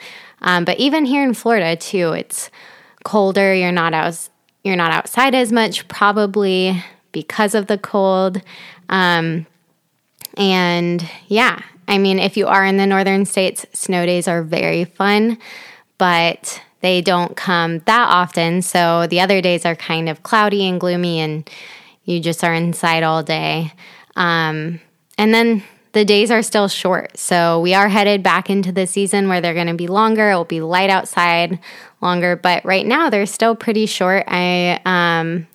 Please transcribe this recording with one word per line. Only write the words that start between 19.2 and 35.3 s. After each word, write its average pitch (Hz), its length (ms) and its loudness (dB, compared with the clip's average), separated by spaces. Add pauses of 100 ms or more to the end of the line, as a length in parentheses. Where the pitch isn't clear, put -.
other 190 200 2
days 175 240 0
are 170 100 0
kind 165 340 -4
of 156 140 -6
cloudy 202 460 2
and 180 100 -2
gloomy 175 400 -2
and 156 300 -4 (560)
you 175 160 -4
just 165 240 -4
are 170 100 2
inside 165 480 0
all 160 220 0
day. 156 480 -4 (420)
Um, 165 640 -2 (380)
and 220 160 4
then 226 300 2 (280)
the 214 120 2
days 208 260 2
are 226 120 2
still 202 260 0
short. - 500 -4
So 170 420 0
we 180 140 2
are 202 140 4
headed 202 340 2
back 180 280 0
into 196 200 0
the 185 160 -2
season 196 420 -2
where 180 120 0
they're 170 120 -2
gonna 170 220 -2
be 170 140 -4
longer. 214 420 2
It 190 60 2
will 170 80 0
be 165 160 -6
light 180 300 0
outside 175 680 0 (420)
longer, 175 360 0
but 175 280 0
right 190 220 -2
now 285 240 0
they're 202 160 0
still 226 300 0
pretty 220 300 -2
short. 190 420 0
I, 180 560 0
um, 170 720 -2